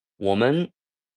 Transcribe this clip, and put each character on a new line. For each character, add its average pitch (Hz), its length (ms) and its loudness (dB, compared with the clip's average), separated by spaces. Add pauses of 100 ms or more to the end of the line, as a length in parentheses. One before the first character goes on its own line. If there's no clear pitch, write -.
(180)
我 98 180 -2
们 143 360 0 (460)